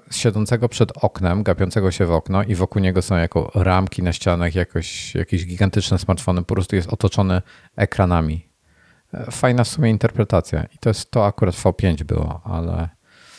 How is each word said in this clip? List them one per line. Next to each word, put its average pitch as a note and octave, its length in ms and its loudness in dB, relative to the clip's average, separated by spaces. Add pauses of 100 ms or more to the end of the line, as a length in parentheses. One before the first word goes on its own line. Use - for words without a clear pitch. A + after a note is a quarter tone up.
(120)
siedzącego A2 580 0
przed - 260 0
oknem, G2 480 0
gapiącego F#2+ 480 0
się F#2 140 0
w E2+ 60 0
okno F#2+ 320 0
i G#2+ 120 0
wokół F#2 260 0
niego F#2 200 2
są F#2+ 140 0
jako E2+ 400 0
ramki F#2 480 2
na F2 100 0
ścianach, F2 420 0
jakoś, - 600 -4
jakieś E2+ 300 -2
gigantyczne F#2+ 540 0
smartfony, F2+ 440 0
po A2 120 -2
prostu F#2+ 200 -2
jest F2 180 0
otoczony F#2 480 2 (340)
ekranami. E2 720 0 (640)
E, - 180 -12
fajna B2 320 2
w - 40 2
sumie A#2+ 220 0
interpretacja G2+ 720 0
i - 160 -12
to A#2+ 100 0
jest, - 220 -4
to A2 140 4
akurat G2 300 0
V F#2 180 2
pięć D#2+ 300 0
było, D#2 400 -2
ale, E2+ 460 -4 (500)